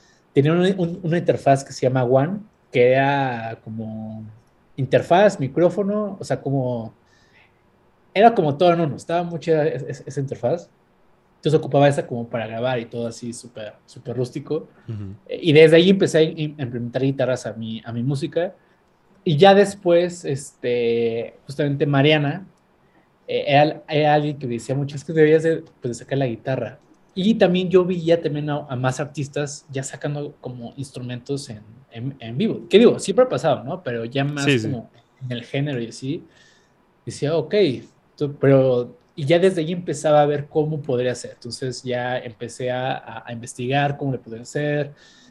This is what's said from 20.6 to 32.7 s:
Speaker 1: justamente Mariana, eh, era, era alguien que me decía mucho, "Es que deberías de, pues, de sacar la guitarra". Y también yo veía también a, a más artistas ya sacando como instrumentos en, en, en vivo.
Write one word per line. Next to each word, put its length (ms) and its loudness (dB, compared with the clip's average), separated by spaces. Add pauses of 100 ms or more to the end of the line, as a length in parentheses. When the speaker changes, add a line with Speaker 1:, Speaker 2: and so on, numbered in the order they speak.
Speaker 1:
justamente 400 -2
Mariana, 600 2 (800)
eh, 200 -4
era, 420 4
era 260 2
alguien 240 0
que 80 -10
me 80 -4
decía 200 -6
mucho, 220 -4
"Es 80 -12
que 80 -10
deberías 300 6
de, 200 0 (180)
pues, 180 -6
de 60 -18
sacar 140 -4
la 80 0
guitarra". 520 -6 (360)
Y 200 2
también 340 2
yo 160 6
veía 380 0
también 260 -4
a, 200 -4
a 80 -6
más 240 -2
artistas 720 -8
ya 120 -6
sacando 580 -8
como 360 -14
instrumentos 760 -10
en, 100 -14 (300)
en, 300 -10
en 180 -10
vivo. 320 -4